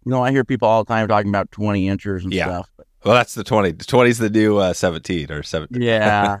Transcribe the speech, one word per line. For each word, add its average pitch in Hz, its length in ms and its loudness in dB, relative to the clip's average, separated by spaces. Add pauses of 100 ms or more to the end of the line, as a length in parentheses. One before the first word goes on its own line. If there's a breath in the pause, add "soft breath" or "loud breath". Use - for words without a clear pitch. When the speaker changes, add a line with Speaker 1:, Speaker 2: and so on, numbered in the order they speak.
Speaker 1:
you 123 80 -4
know, 127 100 0
I 127 80 0
hear 135 140 2
people 117 240 0
all 110 160 4
the - 40 -10
time 110 200 0
talking 104 220 2
about 101 200 -2
twenty 101 380 -2
inches 98 360 -4
and 92 80 -6
Speaker 2:
Yeah. 90 140 -2
Speaker 1:
stuff. 90 300 -8
But - 100 -20 (180)
Speaker 2:
Well, 104 100 4
that's 120 200 2
the 110 100 -8
twenty. 101 280 0
Twenty's 123 460 2
the 113 100 0
new, 107 300 2
uh, 92 140 2
seventeen 80 580 -4
or 73 140 -10
seventeen. 87 360 -6
Speaker 1:
Yeah, 104 600 0